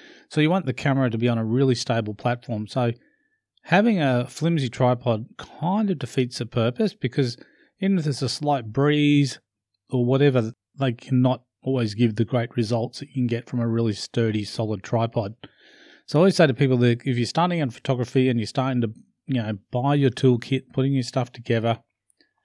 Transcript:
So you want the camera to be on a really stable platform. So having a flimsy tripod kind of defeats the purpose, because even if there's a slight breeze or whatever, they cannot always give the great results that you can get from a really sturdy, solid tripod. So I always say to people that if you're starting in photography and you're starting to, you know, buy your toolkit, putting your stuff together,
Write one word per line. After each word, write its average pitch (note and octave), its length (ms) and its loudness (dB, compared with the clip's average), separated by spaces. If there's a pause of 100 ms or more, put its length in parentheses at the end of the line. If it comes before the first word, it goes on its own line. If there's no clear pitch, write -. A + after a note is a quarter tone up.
(280)
So - 120 -2
you D3+ 80 4
want F3 180 0
the C3 60 -4
camera C3+ 380 0
to A2+ 80 -4
be A#2 100 2
on A#2 100 0
a A2 60 -2
really B2+ 300 2
stable A2+ 400 -4
platform. A#2 540 -6
So B2 240 -2 (720)
having G#3 360 2
a B2 280 0
flimsy D3+ 400 -2
tripod B2 580 0 (120)
kind G3 520 -4
of E3 80 -4
defeats B2 400 -4
the A#2+ 80 -6
purpose, B2 480 -2
because B2+ 420 -4 (440)
even G3 180 0
if D3+ 60 -4
there's C#3+ 180 -2
a C3 60 -2
slight C3 440 -4
breeze D3 680 2 (500)
or B2 140 0
whatever, B2+ 480 2 (260)
they C3+ 140 -2
cannot B2+ 500 0 (200)
always B2 320 -2
give A2+ 200 2
the A2 100 2
great A#2 320 -2
results A#2 440 -2
that - 80 -14
you - 60 -20
can B2+ 120 -2
get A#2 240 -4
from B2 80 -4
a A#2 80 0
really A2+ 260 0
sturdy, G#2+ 520 -2
solid G#2+ 400 -6
tripod. A2+ 500 -2 (720)
So - 100 -4
I D3 40 4
always F#3 160 4
say E3 100 6
to C3 80 2
people C3 220 2
that A#2+ 280 2
if C3 120 0
you're A#2+ 100 0
starting F3 320 -2
in C#3 120 -2
photography B2+ 580 0
and A#2+ 100 0
you're G#2+ 80 -2
starting B2+ 360 -2
to, A2+ 120 -2 (320)
you B2+ 160 -2
know, G#2+ 160 -4 (140)
buy C#3 240 0
your C#3 140 4
toolkit, B2+ 640 0
putting C3+ 200 0
your C3 100 0
stuff A#2+ 300 -4
together, A#2 480 -2 (640)